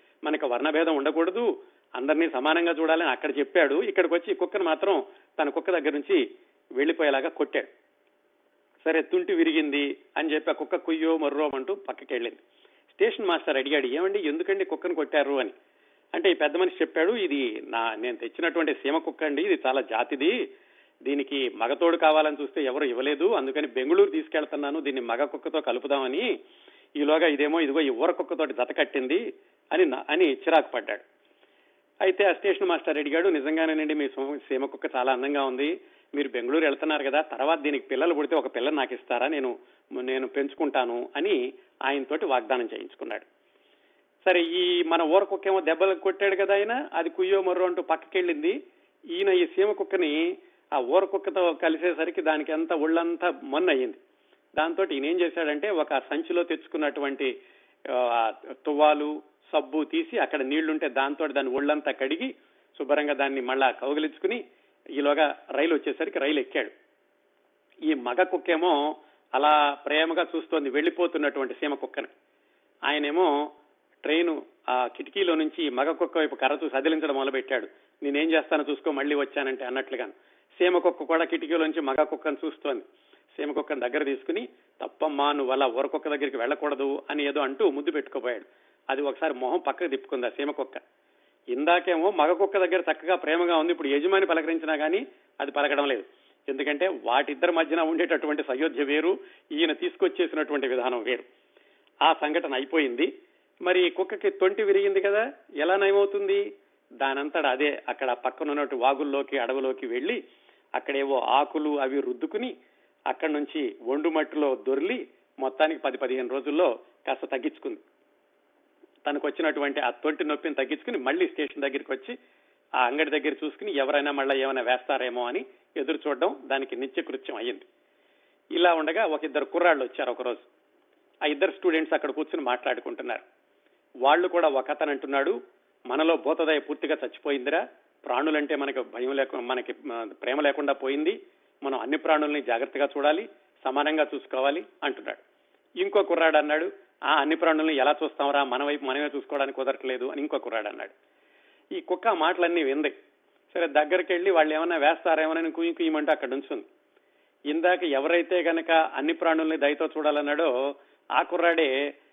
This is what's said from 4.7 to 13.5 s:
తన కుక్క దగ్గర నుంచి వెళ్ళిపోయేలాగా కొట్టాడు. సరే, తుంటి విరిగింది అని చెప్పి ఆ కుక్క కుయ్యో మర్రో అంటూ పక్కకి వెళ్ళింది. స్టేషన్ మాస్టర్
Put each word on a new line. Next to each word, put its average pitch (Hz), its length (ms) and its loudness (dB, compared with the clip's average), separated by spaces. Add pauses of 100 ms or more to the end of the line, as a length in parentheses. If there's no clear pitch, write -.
తన 147 80 0
కుక్క - 220 -2
దగ్గర 156 180 0
నుంచి 143 420 0 (400)
వెళ్ళిపోయేలాగా 147 580 2
కొట్టాడు. - 380 -4 (1160)
సరే, 160 160 2
తుంటి 180 340 0
విరిగింది 151 600 4 (200)
అని 151 160 0
చెప్పి 156 160 0
ఆ 151 40 4
కుక్క 156 220 -4
కుయ్యో 160 420 2
మర్రో 147 380 0
అంటూ 135 200 -4
పక్కకి 147 380 -10
వెళ్ళింది. 117 240 -4 (560)
స్టేషన్ 220 320 2
మాస్టర్ 156 320 0